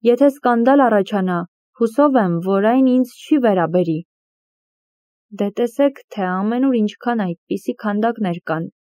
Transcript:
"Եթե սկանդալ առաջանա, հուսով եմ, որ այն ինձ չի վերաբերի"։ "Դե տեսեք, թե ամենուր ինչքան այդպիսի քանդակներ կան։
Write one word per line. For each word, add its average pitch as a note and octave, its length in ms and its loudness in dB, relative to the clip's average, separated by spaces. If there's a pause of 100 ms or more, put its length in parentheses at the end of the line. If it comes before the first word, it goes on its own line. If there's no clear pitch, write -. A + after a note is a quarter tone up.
"Եթե A#3+ 240 4
սկանդալ B3+ 560 2
առաջանա, G3 540 0 (420)
հուսով C4 380 2
եմ, F#3 160 0 (100)
որ G3 260 0
այն C4 200 2
ինձ B3 240 0
չի - 260 -2
վերաբերի"։ F3 600 0 (1300)
"Դե G3+ 180 -4
տեսեք, A#3+ 500 -2 (100)
թե G3+ 180 -6
ամենուր A3+ 500 -2
ինչքան A3 460 -4
այդպիսի F#3+ 540 -8
քանդակներ G#3+ 680 -4
կան։ E3 220 -6 (180)